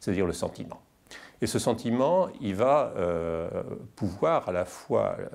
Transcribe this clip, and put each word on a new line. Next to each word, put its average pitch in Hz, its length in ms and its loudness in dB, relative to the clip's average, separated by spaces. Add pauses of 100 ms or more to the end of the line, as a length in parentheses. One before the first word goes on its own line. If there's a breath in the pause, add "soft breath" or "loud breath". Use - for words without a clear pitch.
c'est-à-dire 95 240 2
le 82 80 2
sentiment. - 480 -6 (600 loud breath)
Et 110 60 2
ce 117 100 2
sentiment, 127 680 2 (140)
il 98 140 -2
va, 131 420 4
euh, 82 520 0 (460)
pouvoir 117 540 0
à - 20 0
la 90 140 0
fois 101 520 0 (180)